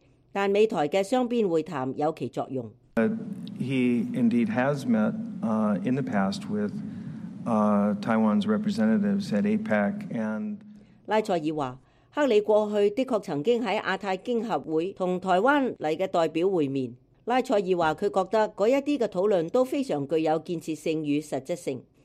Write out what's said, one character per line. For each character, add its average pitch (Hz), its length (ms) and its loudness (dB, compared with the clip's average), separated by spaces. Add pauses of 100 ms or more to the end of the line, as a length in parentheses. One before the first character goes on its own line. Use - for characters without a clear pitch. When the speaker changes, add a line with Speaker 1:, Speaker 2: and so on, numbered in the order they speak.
(320)
Speaker 1:
但 196 180 -2
美 208 180 4
台 170 200 0
嘅 190 160 0
雙 254 240 0
邊 226 200 2
會 165 160 2
談 135 340 -6
有 139 160 0
其 131 140 -8
作 117 240 -6
用。 120 200 -8 (260)
Speaker 2:
Uh, 113 120 2 (500)
he 123 540 2
indeed 117 360 2
has 127 360 0
met, 110 280 2 (280)
uh, 107 420 0
in 127 120 0
the 139 80 0
past 98 460 0
with, 104 220 -2 (760)
uh, 104 560 2
Taiwan's 107 440 2
representatives 104 880 2
at 101 120 2
apec 104 500 2 (180)
and 107 460 -6 (480)
Speaker 1:
拉 214 160 0
塞 202 180 0
爾 156 160 -4
話， 135 240 -6 (340)
克 294 120 2
里 214 160 4
過 208 280 4
去 208 200 4
的 254 160 0
確 254 140 0
曾 151 220 -4
經 233 220 2
喺 202 180 0
亞 190 160 -2
太 190 200 -4
經 233 280 -2
合 180 140 -2
會 160 320 -2
同 180 260 -2
台 185 220 2
灣 269 380 2
嚟 156 180 -2
嘅 180 100 -2
代 180 220 2
表 160 220 0
會 170 180 2
面。 131 260 -4 (300)
拉 247 180 0
塞 254 140 -2
爾 185 220 2
話 156 180 2
佢 - 140 -8
覺 190 200 0
得 214 200 2
嗰 208 180 0
一 262 80 4
啲 285 220 0
嘅 233 100 0
討 196 220 0
論 170 200 2
都 254 140 4
非 285 180 -2
常 147 240 -2
具 160 160 0
有 160 180 2
建 160 200 -6
設 156 160 -6
性 156 300 -4
與 147 160 0
實 147 200 -6
質 175 140 -6
性。 156 260 -8 (240)